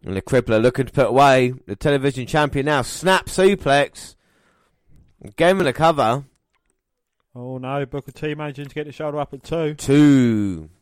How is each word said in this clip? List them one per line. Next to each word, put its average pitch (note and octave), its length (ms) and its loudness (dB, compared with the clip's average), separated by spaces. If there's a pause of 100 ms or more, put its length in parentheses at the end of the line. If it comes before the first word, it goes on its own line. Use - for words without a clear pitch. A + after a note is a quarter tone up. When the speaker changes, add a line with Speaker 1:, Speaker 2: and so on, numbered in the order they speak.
Speaker 1:
And F#2+ 120 -8
the F#2+ 60 -4
crippler A#2 400 0
looking B2 240 0
to - 80 -16
put C3 140 2
away C3 460 4 (120)
the G2+ 100 -10
television C3+ 520 -2
champion C#3+ 400 -2
now. D3 160 0
Snap F#3 420 -2
suplex. F#3 920 0 (1040)
Again F3 360 0
with F3+ 80 0
the B2+ 80 0
cover. C#3+ 500 0 (1120)
Speaker 2:
Oh B2+ 220 -12
no, C3+ 280 -6
Booker C3 260 -12
T D3+ 240 -8
managing C#3+ 320 -12
to - 80 -16
get D3+ 100 -8
the D3 80 -16
shoulder D3 260 -6
up C#3+ 140 -6
at C3+ 100 -18
two. D#3 300 -4
Speaker 1:
Two. A#2+ 960 4 (120)